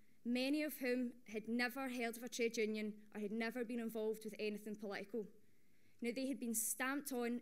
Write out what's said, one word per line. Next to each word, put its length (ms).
many 360
of 140
whom 360
had 160
never 400
heard 280
of 60
a 60
trade 280
union 360
or 60
had 120
never 320
been 160
involved 440
with 140
anything 380
political. 480
Now, 120
they 120
had 140
been 140
stamped 580
on 300